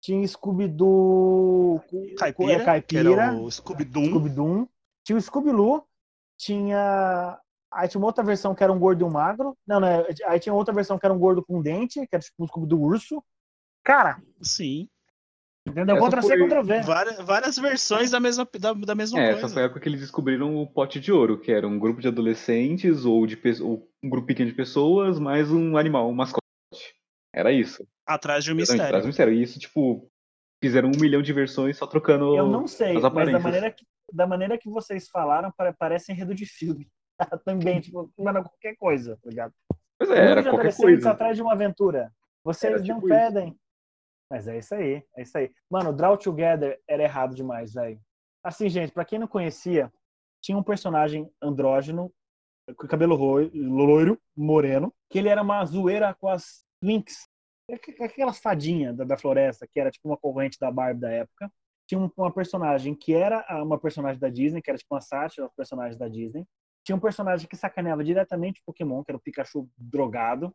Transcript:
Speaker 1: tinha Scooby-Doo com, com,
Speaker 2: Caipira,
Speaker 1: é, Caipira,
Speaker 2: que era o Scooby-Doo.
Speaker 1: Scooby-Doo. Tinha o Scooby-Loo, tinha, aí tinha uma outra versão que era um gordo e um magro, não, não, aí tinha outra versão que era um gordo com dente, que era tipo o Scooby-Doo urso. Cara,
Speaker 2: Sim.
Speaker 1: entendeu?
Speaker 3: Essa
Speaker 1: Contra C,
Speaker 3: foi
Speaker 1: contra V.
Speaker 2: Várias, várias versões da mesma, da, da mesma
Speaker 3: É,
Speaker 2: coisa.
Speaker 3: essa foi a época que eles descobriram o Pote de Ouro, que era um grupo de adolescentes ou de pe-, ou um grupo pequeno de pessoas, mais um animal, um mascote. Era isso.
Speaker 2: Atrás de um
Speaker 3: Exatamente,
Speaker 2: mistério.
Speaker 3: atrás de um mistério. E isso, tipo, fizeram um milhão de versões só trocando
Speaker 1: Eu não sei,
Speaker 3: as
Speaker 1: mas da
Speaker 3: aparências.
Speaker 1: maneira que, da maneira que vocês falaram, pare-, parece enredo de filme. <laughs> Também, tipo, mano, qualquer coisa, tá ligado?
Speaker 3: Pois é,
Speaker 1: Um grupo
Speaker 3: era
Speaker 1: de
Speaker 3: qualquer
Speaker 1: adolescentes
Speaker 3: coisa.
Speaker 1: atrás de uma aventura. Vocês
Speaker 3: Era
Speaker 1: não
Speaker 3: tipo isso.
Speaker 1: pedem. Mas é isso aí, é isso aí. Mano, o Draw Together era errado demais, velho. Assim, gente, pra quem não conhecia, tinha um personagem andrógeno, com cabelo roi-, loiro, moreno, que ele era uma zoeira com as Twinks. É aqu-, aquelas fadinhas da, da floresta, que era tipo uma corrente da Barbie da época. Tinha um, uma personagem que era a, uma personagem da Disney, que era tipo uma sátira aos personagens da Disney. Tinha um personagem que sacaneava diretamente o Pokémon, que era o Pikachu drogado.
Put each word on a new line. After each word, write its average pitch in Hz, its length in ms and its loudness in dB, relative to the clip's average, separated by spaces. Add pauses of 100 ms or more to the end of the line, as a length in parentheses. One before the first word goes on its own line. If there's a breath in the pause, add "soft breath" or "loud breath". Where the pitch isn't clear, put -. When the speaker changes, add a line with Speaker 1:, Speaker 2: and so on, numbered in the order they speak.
Speaker 1:
tinha 196 240 -2
Scooby-Doo 185 1600 4
com, 190 200 -10
com, - 80 -16
Speaker 2:
Caipira, 180 360 0
Speaker 1:
é, 170 120 2
Caipira, 160 380 2 (120)
Speaker 2:
que 202 60 4
era 240 140 2
o 226 160 -6
Scooby-Doo. 147 560 -6
Speaker 1:
Scooby-Doo. 160 640 0 (360)
Tinha 214 120 0
o 226 40 2
Scooby-Loo, 277 640 2 (540)
tinha, 196 1000 -2 (340)
aí 180 160 -2
tinha 196 120 -4
uma 202 60 2
outra 226 180 0
versão 202 300 0
que 196 80 0
era 190 100 6
um 185 60 0
gordo 180 220 4
e 175 40 4
um 170 60 -2
magro, 214 460 -2 (100)
não, 202 140 2
não, 185 80 4 (380)
aí 170 140 2
tinha 208 140 -4
outra 208 200 0
versão 196 240 0
que 196 80 0
era 190 80 4
um 185 40 -2
gordo 185 260 4
com 180 180 -4
dente, 196 440 -4
que - 80 -10
era 165 80 -2
tipo - 220 -12
o - 40 -8
Scooby-Doo 160 320 0
urso. 208 420 -2 (640)
Cara, 254 380 4 (180)
Speaker 2:
Sim. 156 480 -6 (760)
Speaker 1:
entendeu? 185 300 2
Speaker 3:
Essa 208 80 6
Speaker 1:
Contra 240 180 4
C, 202 60 4
Speaker 3:
foi 185 100 6
Speaker 1:
contra 302 240 6
V. 214 200 2
Speaker 2:
Várias, 196 380 0
várias 220 380 0
versões 254 540 0
da 247 80 2
mesma, 247 280 0 (120)
da, 214 120 0
da 208 220 -4
mesma 214 240 -2
Speaker 3:
É, 135 140 4
Speaker 2:
coisa. 104 140 0
Speaker 3:
essa - 80 -4
foi 131 80 0
a - 40 2
época 127 140 -4
que - 80 -4
eles 143 120 -4
descobriram 139 560 -2
o 151 120 -4
Pote 139 320 -4
de 160 120 -4
Ouro, 113 280 4
que - 100 -4
era 104 160 2
um 104 140 -4
grupo 117 200 0
de 123 80 -2
adolescentes 123 960 0
ou 113 220 4
de 110 100 -6
pe-, 117 240 -2
ou 113 280 -6 (140)
um 139 60 -6
grupo 123 200 -4
pequeno 127 220 0
de 117 60 -12
pessoas, 160 600 2
mais 147 320 0
um 165 260 2
animal, 147 320 2
um 120 60 -4
mascote. 127 260 -2 (920 loud breath)
Era 98 160 2
isso. 127 340 0 (220)
Speaker 2:
Atrás 147 380 -2
de 160 80 -4
um 160 60 0
Speaker 3:
Exatamente, - 20 0 (120)
Speaker 2:
mistério. 117 140 2
Speaker 3:
atrás 98 160 2
de 110 40 -4
um 131 40 -4
mistério. 127 220 4
E 117 100 2
isso, 123 160 -8
tipo, 131 500 -2 (540)
fizeram 127 320 4
um 147 60 0
milhão 143 220 4
de 143 100 -4
versões 139 440 -2
só 143 100 -6
trocando 147 500 2
Speaker 1:
Eu 143 100 4
não 220 220 0
sei, 214 200 -2
Speaker 3:
as 175 60 0
Speaker 1:
mas 160 80 2
da - 60 4
Speaker 3:
aparências. 165 340 2
Speaker 1:
maneira 185 300 -2
que, - 120 -20 (280)
da 175 140 2
maneira 185 320 -2
que 220 120 -12
vocês 208 380 -8
falaram, 165 480 -2
pare-, 180 200 -2
parece 170 360 -4
enredo 185 220 -8
de 202 120 -10
filme. 156 420 -8 (300)
<laughs> 170 260 -6
Também, 180 360 -2
tipo, 175 360 -12
mano, 196 280 -4
qualquer 214 320 -16
coisa, 127 440 -4
tá - 100 -18
ligado? 117 220 -10 (460)
Speaker 3:
Pois 392 120 0
é, - 20 4
Speaker 1:
Um - 40 6
grupo - 140 8
Speaker 3:
era - 120 6
Speaker 1:
de - 60 2
Speaker 3:
qualquer - 100 4 (100)
Speaker 1:
adolescentes - 260 8
Speaker 3:
coisa. 240 160 4
Speaker 1:
atrás 226 260 0
de 226 60 -6
uma 226 100 0
aventura. 185 600 0 (320)
Vocês 170 300 -2
Speaker 3:
Era 208 80 0
Speaker 1:
não 180 120 -6
Speaker 3:
tipo 196 140 -4
isso. 214 80 6
Speaker 1:
pedem. 202 400 0 (720)
Mas 110 200 -10
é 113 100 -8
isso 113 160 -10
aí, 147 280 -4 (140)
é 127 60 -14
isso 123 160 -12
aí. 135 120 -4 (200)
Mano, 180 200 -2
o - 20 -4
Draw 175 240 4
Together 160 720 -2
era 147 140 0
errado 135 320 -2
demais, 120 400 -10
velho. 113 260 -8 (420)
Assim, 180 260 -6
gente, 170 220 -4
pra 170 140 -6
quem 214 140 -8
não 220 100 -6
conhecia, 165 640 -2 (480)
tinha 196 160 -4
um 202 60 -2
personagem 156 680 -2 (100)
andrógeno, 143 680 -2 (680)
com - 120 -14
cabelo 160 260 2
roi-, 139 400 2
loiro, 147 640 4 (160)
moreno, 151 580 0 (180)
que 190 80 -2
ele 202 100 0
era 208 140 2
uma 202 240 -2
zoeira 190 520 -2
com 190 100 -6
as - 360 -8 (160)
Twinks. - 480 -4 (400)
É 226 60 -10
aqu-, 233 280 -16
aquelas 247 360 -4
fadinhas 156 580 -2
da, 131 80 -6
da 131 140 -2
floresta, 135 520 0
que - 80 -4
era 135 120 0
tipo - 180 -14
uma 147 80 -4
corrente 135 420 -6
da 131 120 -4
Barbie 127 300 -4
da 120 100 -6
época. 117 420 -10 (340)
Tinha 190 140 -4
um, 185 160 -2
uma 180 160 -2
personagem 151 600 -4
que 147 180 -4
era 202 340 0
a, 156 160 -8
uma 151 160 -4
personagem 139 400 -6
da 131 120 -4
Disney, 147 320 -4
que - 80 -8
era 131 80 -4
tipo - 160 -12
uma 135 80 -6
sátira 143 420 -8
aos 123 100 -14
personagens 123 440 -10
da 120 100 -10
Disney. 113 380 -12 (380)
Tinha 190 120 -4
um 180 40 -2
personagem 190 460 -4
que - 100 -20
sacaneava 170 460 -6
diretamente 180 580 -4
o - 40 -20
Pokémon, 147 400 -8
que - 60 -14
era - 80 -10
o - 20 -14
Pikachu 135 560 -10
drogado. 123 800 -4